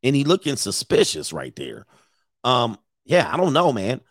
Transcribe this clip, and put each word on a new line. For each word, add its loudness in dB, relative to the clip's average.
And 2
he 2
looking 0
suspicious -2
right -10
there. -14
Um, 2
yeah, 2
I -2
don't 2
know, 4
man. -2